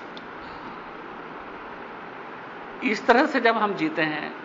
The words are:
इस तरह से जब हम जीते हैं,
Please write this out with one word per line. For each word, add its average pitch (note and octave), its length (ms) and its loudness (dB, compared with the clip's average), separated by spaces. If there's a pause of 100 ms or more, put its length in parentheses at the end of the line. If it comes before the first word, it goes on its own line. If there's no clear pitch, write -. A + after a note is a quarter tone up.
(3000)
इस G#3+ 180 0
तरह B3+ 200 10
से C4+ 140 4
जब A3+ 160 8
हम G#3 180 4
जीते D#3+ 280 2
हैं, D#3 320 0 (100)